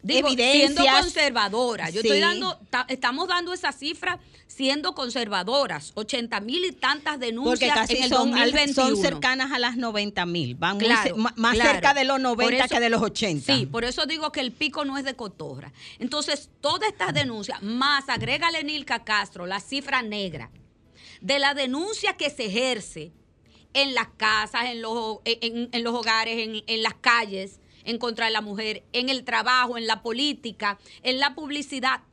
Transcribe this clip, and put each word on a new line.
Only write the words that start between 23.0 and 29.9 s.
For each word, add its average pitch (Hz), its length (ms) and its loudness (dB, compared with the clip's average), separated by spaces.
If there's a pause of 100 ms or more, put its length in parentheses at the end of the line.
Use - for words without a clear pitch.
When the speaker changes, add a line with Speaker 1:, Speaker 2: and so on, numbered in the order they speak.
Speaker 1:
en 277 220 2
las 226 140 -2 (100)
casas, 220 480 0
en 233 160 -6
los 226 100 -6
ho-, 220 320 -6
en, 233 320 -2
en, 240 160 -4
en 233 100 -2
los 233 120 -2
hogares, 226 440 0
en, 220 280 -6
en 226 160 -2
las 220 120 2
calles, 202 680 0 (260)
en 226 120 -4
contra 233 260 -2
de 220 80 2
la 214 80 2
mujer, 214 420 -6 (120)
en 247 160 0
el 262 140 -2
trabajo, 247 520 2
en 226 100 -6
la 220 140 0